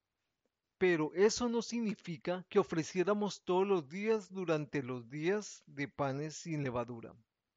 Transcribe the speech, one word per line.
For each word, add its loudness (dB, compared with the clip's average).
pero 4
eso 4
no 0
significa -4
que 2
ofreciéramos 0
todos 4
los 0
días -2
durante 0
los -6
días -4
de -8
panes -4
sin -4
levadura. -4